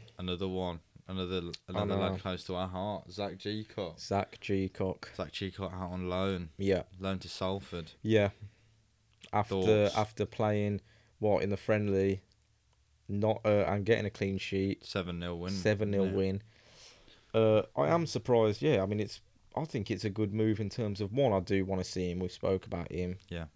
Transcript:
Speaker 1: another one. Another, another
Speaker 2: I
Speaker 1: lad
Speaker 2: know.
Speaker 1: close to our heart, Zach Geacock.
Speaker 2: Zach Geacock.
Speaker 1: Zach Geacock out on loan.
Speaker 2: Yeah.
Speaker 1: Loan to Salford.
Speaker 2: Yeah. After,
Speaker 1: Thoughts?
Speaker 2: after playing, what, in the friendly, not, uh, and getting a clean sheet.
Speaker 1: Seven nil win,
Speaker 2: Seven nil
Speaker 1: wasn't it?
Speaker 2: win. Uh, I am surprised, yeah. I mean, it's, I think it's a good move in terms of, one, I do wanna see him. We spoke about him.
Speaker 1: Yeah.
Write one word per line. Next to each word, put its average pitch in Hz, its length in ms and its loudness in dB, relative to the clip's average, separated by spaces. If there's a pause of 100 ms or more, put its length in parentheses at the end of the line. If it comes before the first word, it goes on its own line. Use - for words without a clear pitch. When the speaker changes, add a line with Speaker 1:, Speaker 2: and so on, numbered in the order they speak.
(180)
Speaker 1:
another 90 280 -2
one. 92 320 -2 (300)
Another, 92 320 -2 (280)
another 101 260 -2
Speaker 2:
I - 20 0
Speaker 1:
lad 95 160 0
Speaker 2:
know. 92 60 -4
Speaker 1:
close 92 260 -6
to 92 100 -6
our 92 140 -2
heart, 92 420 -6
Zach 95 280 -8
Geacock. 104 600 -6
Speaker 2:
Zach - 440 -2
Geacock. 95 640 -2 (100)
Speaker 1:
Zach 85 160 -6
Geacock 95 400 -6
out 92 200 -6
on 90 180 -4
loan. 92 480 -2
Speaker 2:
Yeah. 98 240 2 (160)
Speaker 1:
Loan 95 220 -2
to - 100 -14
Salford. 95 600 -6 (100)
Speaker 2:
Yeah. 107 260 6 (1040)
After, 101 300 0
Speaker 1:
Thoughts? 104 340 4
Speaker 2:
after 107 300 -2
playing, 104 560 0 (360)
what, 104 240 2
in 95 60 0
the 101 80 -2
friendly, 98 640 2 (880)
not, 107 380 2
uh, 104 220 4
and 98 180 0
getting 107 180 4
a 101 60 -2
clean 98 260 -2
sheet. 98 480 -2
Speaker 1:
Seven 87 340 -4
nil 87 200 -6
win, 90 160 -4
Speaker 2:
Seven 104 380 0
nil 98 100 4
Speaker 1:
wasn't 95 120 2
it? 98 40 2
Speaker 2:
win. 95 240 0 (880)
Uh, 110 300 6 (120)
I 143 140 2
am 165 180 4
surprised, 110 540 2
yeah. 139 220 4
I 95 40 0
mean, 104 140 -2
it's, - 220 -6 (340)
I 143 80 -2
think 120 260 -4
it's 98 140 -2
a 107 60 0
good 104 240 0
move 110 260 2
in 101 80 -2
terms 104 320 -4
of, 101 140 -4
one, 135 180 4
I 95 80 4
do 95 240 2
wanna 92 200 -2
see 90 260 -2
him. 87 80 -4
We 92 100 -2
spoke - 380 -2
about 87 260 -6
him. 90 240 -4 (140)
Speaker 1:
Yeah. 85 140 -6 (120)